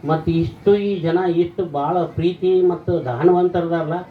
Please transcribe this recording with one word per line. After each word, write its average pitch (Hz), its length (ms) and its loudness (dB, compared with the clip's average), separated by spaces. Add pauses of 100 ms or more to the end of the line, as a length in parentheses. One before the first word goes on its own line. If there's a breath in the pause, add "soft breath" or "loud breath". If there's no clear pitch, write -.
ಮತ್ತು 160 240 0
ಇಷ್ಟು 170 440 2
ಈ 202 240 -2
ಜನ 165 180 0
ಇಷ್ಟು 175 480 0
ಭಾಳ 147 380 -2
ಪ್ರೀತಿ 180 580 0
ಮತ್ತು 175 440 0
ದಾನವಂತರದಾರಲ್ಲ, 170 880 0 (180)